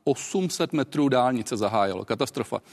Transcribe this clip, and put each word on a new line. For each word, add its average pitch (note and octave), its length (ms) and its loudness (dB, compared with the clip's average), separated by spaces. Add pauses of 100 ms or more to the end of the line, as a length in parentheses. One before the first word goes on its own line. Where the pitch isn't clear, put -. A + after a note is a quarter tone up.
osm F3+ 460 0
set - 240 -2
metrů C#3+ 360 2
dálnice B2+ 480 2
zahájilo. G2+ 480 0
Katastrofa. A#2 540 -2 (120)